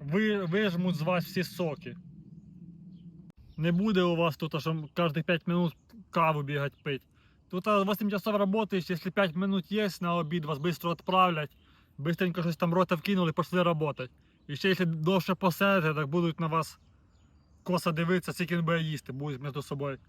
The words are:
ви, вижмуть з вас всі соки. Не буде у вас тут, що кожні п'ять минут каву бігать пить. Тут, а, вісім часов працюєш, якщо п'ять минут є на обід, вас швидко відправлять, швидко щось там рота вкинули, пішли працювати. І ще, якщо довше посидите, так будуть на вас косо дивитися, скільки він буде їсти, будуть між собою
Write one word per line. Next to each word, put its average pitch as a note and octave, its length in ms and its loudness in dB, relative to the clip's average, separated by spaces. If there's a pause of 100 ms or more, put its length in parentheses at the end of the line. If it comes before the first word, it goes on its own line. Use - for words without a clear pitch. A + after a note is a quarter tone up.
ви, G3+ 400 0
вижмуть F3+ 500 0
з D3 80 -4
вас F3 220 0
всі F3+ 200 -4
соки. - 520 -6 (1600)
Не E3 160 2
буде F#3 300 4
у E3+ 140 4
вас E3 200 2
тут, D#3 240 -6
що D#3+ 360 -4
кожні E3 260 0
п'ять E3+ 240 -2
минут F3 300 0 (340)
каву D#3+ 320 2
бігать C#3+ 300 -4 (100)
пить. C#3 200 -6 (480)
Тут, F#3 180 -4
а, G3+ 160 4
вісім G3+ 260 0
часов G#3 240 -2
працюєш, G3+ 560 0
якщо F3+ 220 -4
п'ять F3+ 240 0
минут G3 360 -2
є G#3 160 0 (120)
на F3 140 0
обід, E3 300 -2
вас D3+ 140 -4
швидко E3+ 320 -2
відправлять, F3 600 2 (480)
швидко E3+ 440 -2
щось E3 140 -2
там E3+ 180 0
рота F3+ 200 4
вкинули, F3 380 2
пішли F3+ 300 0
працювати. D3+ 460 0 (400)
І D3 80 -6
ще, G3 120 0
якщо F3+ 180 2
довше E3 480 2
посидите, F#3 600 2
так D3 120 -2
будуть E3 340 0
на E3 60 -2
вас D#3 320 -2 (840)
косо F3 300 0
дивитися, E3+ 400 0
скільки E3+ 240 -2
він E3+ 80 0
буде E3 160 2
їсти, D#3 320 -6
будуть C3+ 300 -8
між C#3+ 220 -6
собою C#3 340 -6 (100)